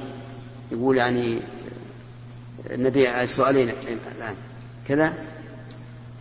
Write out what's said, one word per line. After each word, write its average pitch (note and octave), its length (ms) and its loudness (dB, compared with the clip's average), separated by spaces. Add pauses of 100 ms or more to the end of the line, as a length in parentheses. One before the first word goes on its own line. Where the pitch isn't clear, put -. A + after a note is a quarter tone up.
(720)
يقول، B2+ 260 6
يعني، A#2+ 420 4 (1300)
النبي B2+ 360 6
عليه B2 180 2
سؤالين C3 440 6 (480)
الآن A2 180 -8 (520)
كذا. D#3 260 4 (1080)